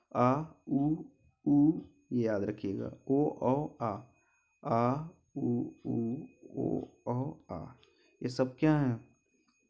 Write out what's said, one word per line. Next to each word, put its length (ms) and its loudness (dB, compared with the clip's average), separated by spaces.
आ, 280 2
उ, 260 2
उ, 340 6
ये 120 2
याद 180 0
रखिएगा, 500 -4
ओ, 220 2
औ, 500 0
आ, 220 -2
आ, 440 2
उ, 280 -2
उ, 300 -2
ओ, 320 -2
औ, 260 -2
आ, 220 -10
ये 60 -4
सब 300 -2
क्या 200 4
हैं? 380 -2